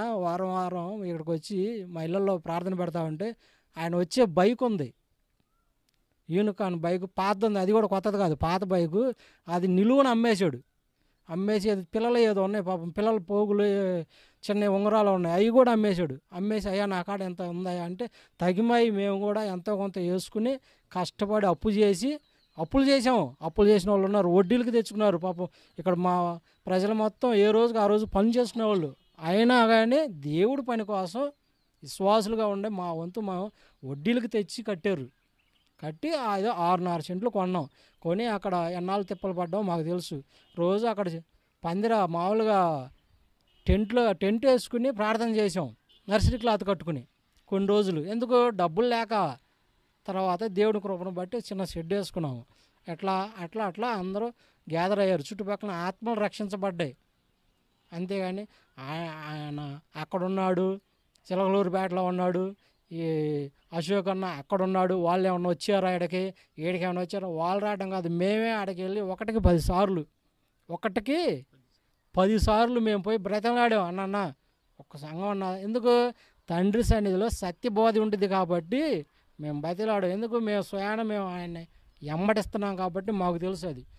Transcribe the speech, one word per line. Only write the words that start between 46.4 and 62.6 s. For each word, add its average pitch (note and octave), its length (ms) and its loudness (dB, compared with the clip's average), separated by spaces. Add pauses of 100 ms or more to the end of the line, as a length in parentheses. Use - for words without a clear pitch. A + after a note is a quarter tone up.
కట్టుకుని D#3 380 -2 (420)
కొన్ని G3 200 0
రోజులు. F#3+ 320 2
ఎందుకు? A#3 480 2
డబ్బులు F#3 380 0
లేక. A3 500 0 (720)
తర్వాత F#3 360 -2
దేవుడి G#3 360 2
కృపను F#3 300 -6
బట్టి F3+ 280 -6
చిన్న G3 260 -6
షెడ్ E3 280 -6
వేసుకున్నాము. E3 520 -4 (440)
ఎట్లా? F#3+ 500 -4
అట్లా F#3 260 -6
అట్లా G3+ 240 -4
అందరూ G3+ 380 -4 (440)
గ్యాదర్ F3+ 280 0
అయ్యారు, F#3+ 220 2
చుట్టుపక్కల G3+ 500 -8
ఆత్మలు F#3+ 500 -4
రక్షించబడ్డాయి. F#3+ 760 -4 (960)
అంతేగాని F#3 540 -6 (320)
ఆయ-, D#3 540 -8
ఆయన D3 480 -8 (160)
అక్కడున్నాడు, F#3 840 -2 (520)
చిలకలూరుపేటలో F#3+ 720 0
ఉన్నాడు, F3+ 500 0 (380)